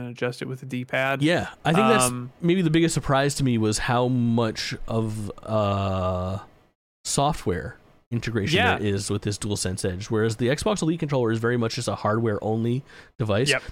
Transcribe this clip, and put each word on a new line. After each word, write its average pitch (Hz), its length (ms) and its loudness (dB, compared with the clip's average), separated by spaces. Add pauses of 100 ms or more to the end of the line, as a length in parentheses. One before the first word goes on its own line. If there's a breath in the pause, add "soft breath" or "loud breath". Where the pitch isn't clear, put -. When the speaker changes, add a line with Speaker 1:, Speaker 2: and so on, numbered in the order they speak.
Speaker 1:
then 123 80 -8
adjust 123 340 -4
it 123 60 -6
with 131 120 -10
the 139 60 -14
D-pad. 131 560 -2
Speaker 2:
Yeah, 151 280 2 (140)
I 160 80 2
think 131 160 4
that's 127 160 4
Speaker 1:
Um, 123 280 -4 (100)
Speaker 2:
maybe 175 180 4
the 160 100 2
biggest 165 220 4
surprise 139 440 2
to 139 80 0
me 123 120 4
was 107 220 2
how 123 300 2
much 117 640 0 (140)
of, 110 420 -2 (140)
uh, 95 920 0 (640)
software - 720 -2 (340)
integration 120 460 0
Speaker 1:
Yeah. 214 220 2
Speaker 2:
there 104 160 -2
is 101 160 -4
with 104 120 0
this 104 160 -4
DualSense 101 520 -4
Edge, 92 200 -8
whereas 110 260 2
the 120 120 0
Xbox 185 340 0
Elite 165 180 0
controller 131 320 0
is 113 60 0
very 120 180 2
much 113 180 0
just 117 140 -4
a 101 80 -2
hardware-only 113 880 0 (340 loud breath)
device. 113 320 2
Speaker 1:
Yep. 131 220 2